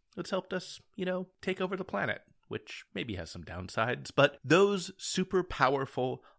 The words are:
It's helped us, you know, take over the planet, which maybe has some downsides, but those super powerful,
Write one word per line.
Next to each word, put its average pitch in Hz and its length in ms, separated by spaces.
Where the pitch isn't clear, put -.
It's 175 140
helped 185 200
us, - 300
you 185 80
know, 185 220
take 185 200
over 185 160
the 185 80
planet, 143 360
which - 340
maybe 101 220
has 87 140
some 85 140
downsides, 113 680
but 143 300
those 185 540
super 185 460
powerful, 131 800